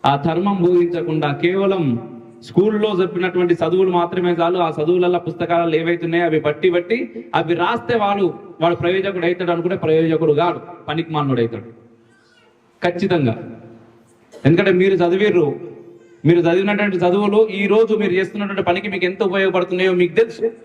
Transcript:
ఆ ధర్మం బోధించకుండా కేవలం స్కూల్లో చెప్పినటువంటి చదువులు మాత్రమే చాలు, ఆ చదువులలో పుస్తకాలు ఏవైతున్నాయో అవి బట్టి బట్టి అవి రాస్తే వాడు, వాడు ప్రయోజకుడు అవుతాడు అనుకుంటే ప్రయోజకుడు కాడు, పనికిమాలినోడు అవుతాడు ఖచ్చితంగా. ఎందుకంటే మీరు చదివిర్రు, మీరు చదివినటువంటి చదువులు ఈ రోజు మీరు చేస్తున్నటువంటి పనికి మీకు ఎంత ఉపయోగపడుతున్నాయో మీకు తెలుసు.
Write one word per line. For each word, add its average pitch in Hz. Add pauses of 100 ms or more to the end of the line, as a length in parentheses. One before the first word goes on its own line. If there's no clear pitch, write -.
ఆ 139
ధర్మం 170
బోధించకుండా 170
కేవలం 190 (600)
స్కూల్లో 208 (100)
చెప్పినటువంటి 180
చదువులు 180
మాత్రమే 175
చాలు, 170
ఆ 165
చదువులలో 175
పుస్తకాలు 170
ఏవైతున్నాయో 170
అవి 156
బట్టి 151
బట్టి 175 (360)
అవి 165
రాస్తే 226
వాడు, 202 (340)
వాడు 170
ప్రయోజకుడు 185
అవుతాడు 175
అనుకుంటే 175
ప్రయోజకుడు 160
కాడు, 175 (280)
పనికిమాలినోడు 147
అవుతాడు 113 (1120)
ఖచ్చితంగా. 175 (1120)
ఎందుకంటే 185
మీరు 190
చదివిర్రు, 175 (760)
మీరు 170
చదివినటువంటి 196
చదువులు 202
ఈ 196
రోజు 220
మీరు 196
చేస్తున్నటువంటి 196
పనికి 190
మీకు 185
ఎంత 190
ఉపయోగపడుతున్నాయో 185
మీకు 175
తెలుసు. 226 (200)